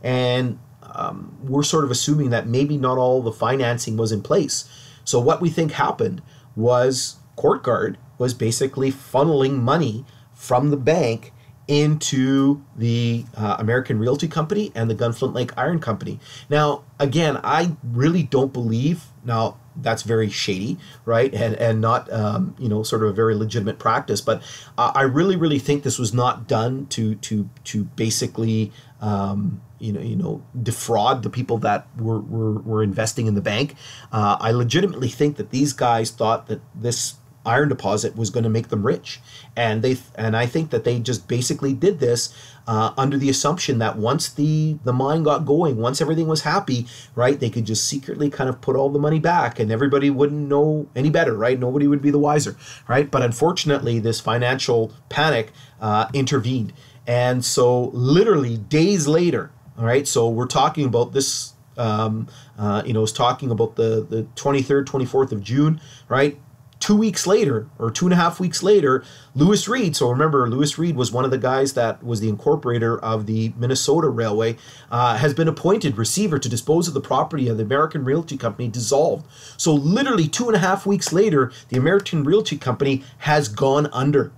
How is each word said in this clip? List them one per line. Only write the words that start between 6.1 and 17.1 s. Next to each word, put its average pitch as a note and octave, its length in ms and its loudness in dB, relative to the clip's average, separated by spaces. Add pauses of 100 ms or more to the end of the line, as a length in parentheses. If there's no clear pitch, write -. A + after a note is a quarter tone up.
was B2 600 2 (200)
Courtguard A2+ 640 0 (200)
was B2 160 0
basically C3 560 0
funneling C3+ 680 0
money B2+ 440 0 (280)
from B2+ 380 0
the C#3+ 60 2
bank C3 560 0 (340)
into C#3+ 960 2 (140)
the, A#2 480 0 (120)
uh, G#2+ 220 -2
American A#2 400 0
Realty C#3 300 0
Company F#3+ 460 -2
and A2+ 160 -2
the A2 40 0
Gunflint A#2 380 -2
Lake B2 240 -4
Iron D#3 220 -2
Company. G#2 420 -6 (300)
Now, D3 320 2 (160)
again, D3 440 0